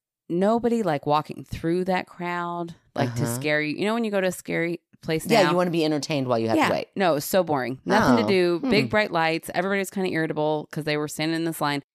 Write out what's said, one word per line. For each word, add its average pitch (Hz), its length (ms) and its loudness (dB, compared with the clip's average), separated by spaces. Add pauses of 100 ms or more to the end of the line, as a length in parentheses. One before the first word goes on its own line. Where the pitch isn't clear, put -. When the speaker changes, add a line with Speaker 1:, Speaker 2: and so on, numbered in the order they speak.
(280)
Speaker 1:
nobody, 226 560 0
like, 156 220 -2
walking 147 440 -2
through 175 360 -2
that 180 220 -2
crowd, 175 680 -6 (200)
like, 120 200 -2
to 120 80 -2
Speaker 2:
Uh-huh. 117 120 -2
Speaker 1:
scare 151 260 0
you. 151 160 -4
You 185 80 -2
know 220 80 0
when 233 100 -2
you 214 80 -4
go 196 100 0
to 185 60 0
a 180 40 -2
scary 170 500 -4 (200)
place 160 260 -4
Speaker 2:
Yeah, 220 160 6
Speaker 1:
now? 151 80 4
Speaker 2:
you 170 40 2
wanna 180 140 2
be 160 160 2
entertained 147 420 0
while 120 120 2
you 113 80 0
have 113 100 2
Speaker 1:
Yeah. 262 120 4
Speaker 2:
to - 40 2
wait. - 220 -4
Speaker 1:
No, 165 240 2
so 185 240 2
boring. 131 420 -2
Nothing 214 300 4 (100)
Speaker 2:
Oh, - 20 0
Speaker 1:
to 208 60 4
do. 175 260 4
Speaker 2:
hmm. 262 120 -2
Speaker 1:
Big 214 180 2
bright 214 220 0
lights. 160 420 0
Everybody's 196 380 -2
kinda 185 180 -2
irritable 156 640 0
'cause 151 120 -6
they 151 140 0
were 151 100 -2
standing 160 280 -2
in 165 100 -2
this 165 160 -4
line. 143 220 -2 (120)